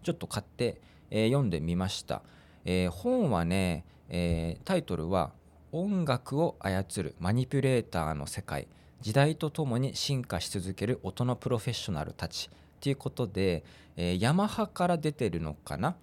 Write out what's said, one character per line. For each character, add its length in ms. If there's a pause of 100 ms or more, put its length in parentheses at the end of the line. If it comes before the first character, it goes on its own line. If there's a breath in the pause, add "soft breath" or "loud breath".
ち 60
ょ 20
っ 40
と 120
買 160
っ 20
て、 360 (280 loud breath)
え 160
ー、 40
読 140
ん 60
で 120
み 140
ま 140
し 140
た。 180 (440 loud breath)
え 240
ー、 20
本 400
は 140
ね、 400 (240 loud breath)
え 500
ー、 60
タ 100
イ 80
ト 140
ル 120
は 220 (400)
音 320
楽 380
を 180
操 240 (180)
る 160
マ 140
ニ 160
ピ 120
ュ 20
レ 180
ー 40
タ 240
ー 60
の 140
世 140
界、 260 (320 loud breath)
時 140
代 240
と 120
と 160
も 120
に 180
進 300
化 160
し 100
続 220
け 120
る 160
音 220
の 140
プ 120
ロ 80
フ 100
ェ 20
ッ 40
シ 160
ョ 40
ナ 100
ル 80
た 160
ち 240
っ 300
て 80
い 40
う 40
こ 140
と 160
で、 360 (320 loud breath)
え 160
ー、 80
ヤ 140
マ 140
ハ 200
か 200
ら 100
出 160
て 160
る 100
の 140
か 240
な。 260